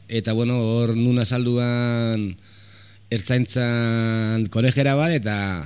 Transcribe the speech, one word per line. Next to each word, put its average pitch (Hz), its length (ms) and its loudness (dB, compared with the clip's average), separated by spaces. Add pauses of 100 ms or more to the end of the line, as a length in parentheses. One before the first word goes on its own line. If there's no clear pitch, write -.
eta, 113 260 -2
bueno, 120 260 0
hor 117 360 0
nun 123 240 2
azalduan 120 1160 -2 (720)
ertzaintzan 113 1400 0
konejera 135 460 2
bat, 165 180 2
eta, 107 220 -2 (300)